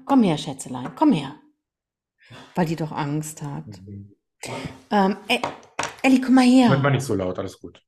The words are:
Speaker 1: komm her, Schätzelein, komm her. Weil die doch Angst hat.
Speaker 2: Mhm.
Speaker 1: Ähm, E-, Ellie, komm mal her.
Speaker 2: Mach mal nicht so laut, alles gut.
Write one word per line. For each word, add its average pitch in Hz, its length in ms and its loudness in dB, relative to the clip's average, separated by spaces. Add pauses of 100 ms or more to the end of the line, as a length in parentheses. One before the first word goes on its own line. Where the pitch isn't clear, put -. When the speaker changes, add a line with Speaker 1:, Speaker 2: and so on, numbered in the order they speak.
Speaker 1:
komm 269 160 4
her, 160 160 2
Schätzelein, 135 580 -10
komm 302 160 4
her. 139 220 -4 (1200)
Weil 175 120 -2
die 160 100 -4
doch 156 160 -8
Angst 151 500 -8
hat. 147 240 -12 (200)
Speaker 2:
Mhm. 101 280 -18 (760)
Speaker 1:
Ähm, 202 260 2 (120)
E-, 247 120 0 (640)
Ellie, 262 200 4
komm 240 140 2
mal 254 80 6
her. 247 260 6
Speaker 2:
Mach 135 120 2
mal 143 80 4
nicht 123 140 0
so 110 100 -2
laut, 92 240 -4
alles 95 220 -10
gut. - 260 -20